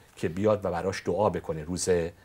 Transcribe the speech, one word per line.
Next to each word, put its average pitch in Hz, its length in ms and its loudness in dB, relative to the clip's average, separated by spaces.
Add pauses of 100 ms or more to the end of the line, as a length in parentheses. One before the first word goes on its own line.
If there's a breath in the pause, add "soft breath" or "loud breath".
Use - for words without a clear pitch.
(160 soft breath)
که - 120 -2
بیاد 101 360 2
و 90 60 0
براش 90 360 -2
دعا 98 240 2
بکنه 80 340 -6
روز، 85 240 -4 (360 soft breath)